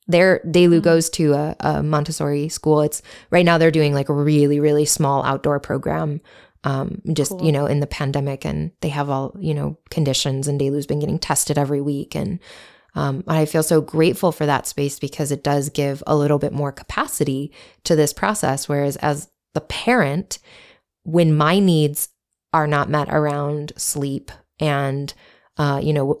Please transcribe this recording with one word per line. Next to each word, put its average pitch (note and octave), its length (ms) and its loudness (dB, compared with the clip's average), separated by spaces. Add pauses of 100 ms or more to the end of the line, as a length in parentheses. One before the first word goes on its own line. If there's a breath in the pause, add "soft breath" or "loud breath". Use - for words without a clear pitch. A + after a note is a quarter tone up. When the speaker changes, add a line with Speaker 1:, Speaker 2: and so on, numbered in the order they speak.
Speaker 1:
Their, F3+ 320 4
Delu E3+ 400 6
Speaker 2:
Mm. - 20 0
Speaker 1:
goes E3 280 4
to D3+ 240 2
a, D3+ 260 -2
a D3 240 0
Montessori D3 640 -2
school. D#3 320 2
It's, D3+ 220 -2 (280 loud breath)
right F3 140 4
now E3+ 120 4
they're D#3+ 140 6
doing, D3 240 2
like, C#3 140 0
really, D3 520 4
really D3+ 240 4
small C#3 400 0
outdoor C#3 360 0
program, D#3 600 -4 (420 soft breath)
um, C3+ 380 -4 (120)
just, D3 180 0
Speaker 2:
Cool. F3+ 140 -6
Speaker 1:
you D#3+ 80 2
know, C#3+ 140 0
in C#3+ 140 0
the C#3+ 60 -2
pandemic, C#3 580 -4
and D3+ 260 -4 (120)
they E3 80 -2
have C#3+ 180 -4
all, C3+ 320 -4
you D#3 140 -2
know, D3 240 -6 (120)
conditions, C3+ 560 -2
and C#3+ 140 -2
Delu's C#3 260 -2
been D3 140 -2
getting D3+ 180 -4
tested - 400 -2
every C#3+ 220 -2
week. C#3+ 340 -6
And, D3+ 240 -6 (560 loud breath)
um, C#3 320 -4
I D#3+ 200 2
feel D#3 160 0
so D#3+ 180 4
grateful D#3+ 500 0
for D#3 160 -4
that C#3+ 200 0
space C#3+ 320 -4
because D3 340 -4
it C#3+ 120 -4
does C#3+ 260 0
give C#3 360 -2
a D#3 100 2
little D3 220 2
bit C#3+ 140 -2
more C#3+ 200 -4
capacity C#3 800 -6 (340 loud breath)
to E3 120 2
this D3+ 160 2
process. G3 560 -2
Whereas C#3+ 280 -2
as D3 320 -4 (260)
the D#3 80 -2
parent, F#3+ 760 -2 (680 soft breath)
when D#3+ 300 4
my D3+ 240 4
needs D#3 520 2 (420)
are D#3 140 2
not D3 240 0
met D3 200 0
around D3 680 -2
sleep - 540 -6 (300)
and, C#3 520 -2 (460 soft breath)
uh, C#3+ 240 0
you D3 100 0
know, C#3+ 280 0